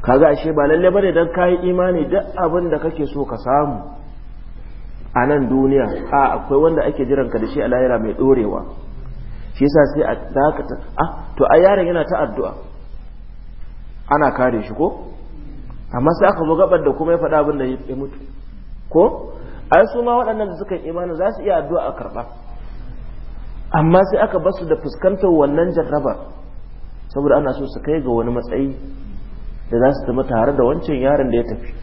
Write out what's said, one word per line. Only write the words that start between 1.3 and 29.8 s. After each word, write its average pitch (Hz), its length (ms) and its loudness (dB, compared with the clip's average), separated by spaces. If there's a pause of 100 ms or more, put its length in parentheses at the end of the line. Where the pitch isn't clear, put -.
kayi 180 340 2
imani 180 380 2
duk 196 160 2 (140)
abin 175 320 0
da 151 100 0
kake 156 260 -2
so 139 200 -4
ka 117 100 -8
samu 123 640 -2 (1120)
a 127 140 4
nan 143 220 2
duniya, 135 360 4 (260)
a, 139 280 4
akwai 139 220 2
wanda 160 240 4
ake 143 200 0
jiran 131 240 0
ka 117 100 -4
da 110 80 -2
shi 143 140 -2
a 110 60 0
lahira 123 320 2
mai 110 140 -2
dorewa. 117 500 2 (920)
Shi 135 100 2
yasa 147 180 6 (100)
sai 151 100 0
a - 120 0 (160)
dakata, 139 440 0 (200)
ah, - 400 -4
to 139 100 4
ai 151 160 8
yaron 190 260 6
yana 170 180 0
ta 180 180 -2
addu'a. 120 300 -4 (1500)
Ana 143 240 4
kare 123 320 0
shi 110 100 -10
ko? 160 300 -2 (880)
Amma 131 280 4
sai 196 100 8
aka 165 160 0
zo 160 100 2
gabar 175 280 4
da 143 120 4
kuma 160 160 0
ya 170 60 4
faɗa 156 220 2
abin 147 180 2
da 135 80 -2
ya 131 300 -6
mutu. 139 220 -8 (720)
Ko? - 440 2 (360)
Ai 180 140 8 (100)
su 240 80 -2
ma 240 160 2
waɗannan 214 300 0
da 175 100 -8
suka 190 180 -6
yi 160 140 -8
imani 175 260 -6
za 185 160 0
su - 120 -10
iya 196 140 2
addu'a - 320 -2
a - 40 -8
karɓa. 117 300 -8 (1500)
Amma 165 280 6 (140)
sai - 80 2
aka 214 180 2
basu - 260 -2
da 156 120 2
fuskantar 190 520 0
wannan 156 440 4
jarraba. 143 420 0 (960)
Saboda 143 280 2
ana 147 160 0
so 139 120 -6
su 135 160 -10
kai 151 200 0
ga 127 80 -4
wani 117 220 0
matsayi 120 420 -2 (960)
da 117 80 0
za 131 140 6